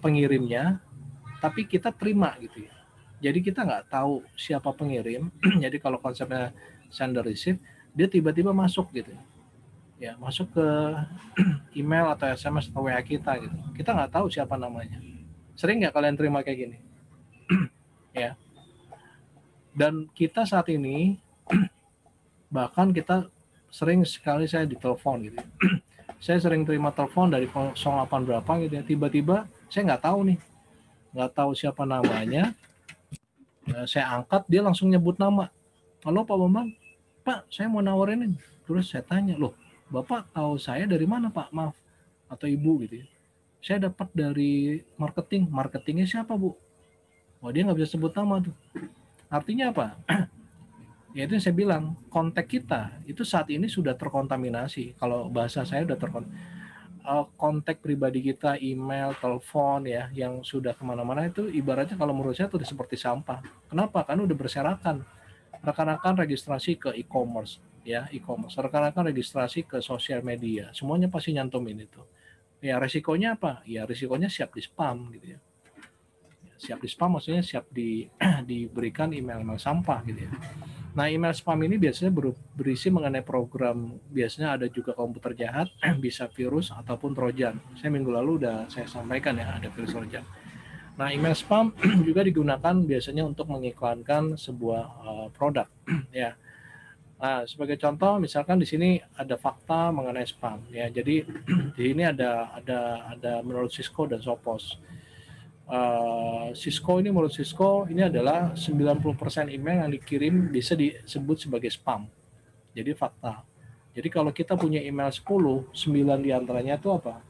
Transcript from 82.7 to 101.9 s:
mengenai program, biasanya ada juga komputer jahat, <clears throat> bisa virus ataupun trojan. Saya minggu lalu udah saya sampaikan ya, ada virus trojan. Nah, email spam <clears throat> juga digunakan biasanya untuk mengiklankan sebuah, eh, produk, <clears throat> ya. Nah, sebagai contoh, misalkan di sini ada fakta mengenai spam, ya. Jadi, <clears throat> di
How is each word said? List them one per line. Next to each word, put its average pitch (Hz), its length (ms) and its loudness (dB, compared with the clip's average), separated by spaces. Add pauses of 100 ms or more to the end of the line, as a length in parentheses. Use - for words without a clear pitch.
mengenai 139 320 2
program, 123 720 -2 (160)
biasanya 135 480 0
ada 127 80 -2
juga 123 240 -4
komputer 120 480 -4
jahat, 127 400 -2
<clears throat> 151 240 2
bisa 123 240 -4
virus 139 400 -2
ataupun 123 480 -6
trojan. 123 480 0 (160)
Saya 151 160 0
minggu 131 160 0
lalu 139 320 2
udah 113 240 -2
saya - 240 -10
sampaikan 123 480 -2
ya, 95 160 -4
ada 92 160 -8
virus 117 240 -6
trojan. 117 320 -10 (720)
Nah, 139 160 0
email 156 160 2
spam 220 400 4 (160)
<clears throat> 190 200 8
juga 185 200 4
digunakan 156 480 2
biasanya 147 480 2
untuk 147 240 -4
mengiklankan 131 880 -2
sebuah, 117 480 -4
eh, 110 480 -10
produk, 139 360 0 (220)
<clears throat> 139 220 -2
ya. 120 240 -4 (840)
Nah, 131 240 0
sebagai 147 320 -4
contoh, 160 400 4
misalkan 170 400 2
di 165 80 6
sini 175 320 4 (160)
ada 131 240 -4
fakta 165 560 0
mengenai 127 320 -4
spam, 113 480 -8
ya. 117 160 -4
Jadi, 131 320 0 (260)
<clears throat> 147 300 0
di 127 160 2